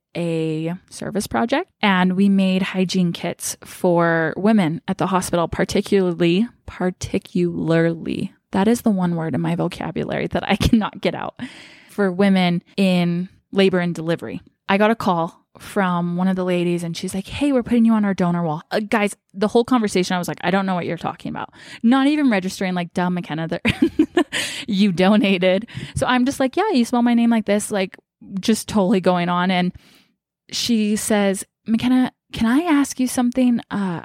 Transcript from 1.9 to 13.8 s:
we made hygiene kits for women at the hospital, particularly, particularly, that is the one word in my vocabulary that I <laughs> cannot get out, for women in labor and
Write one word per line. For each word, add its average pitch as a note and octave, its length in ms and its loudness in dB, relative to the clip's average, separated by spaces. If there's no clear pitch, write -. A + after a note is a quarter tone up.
we G3+ 140 4
made F#3+ 320 2
hygiene F#3 500 0
kits - 520 -8
for E3+ 760 0
women F#3 500 2
at F#3+ 120 -4
the D#3+ 80 0
hospital, F3 400 -2
particularly, F3+ 1000 0
particularly, E3+ 1700 -2
that G3 160 2
is A#3+ 140 2
the A3+ 100 2
one F3+ 240 0
word D#3+ 180 -4
in E3+ 80 -2
my E3+ 140 -2
vocabulary - 720 -4
that - 200 -4
I G3 80 -2
<laughs> - 20 -8
cannot G3+ 440 2
get F3 140 -2
out, - 240 -10
for G3 220 0
women F3+ 500 2
in F3+ 520 0
labor F#3+ 280 4
and F3 160 -2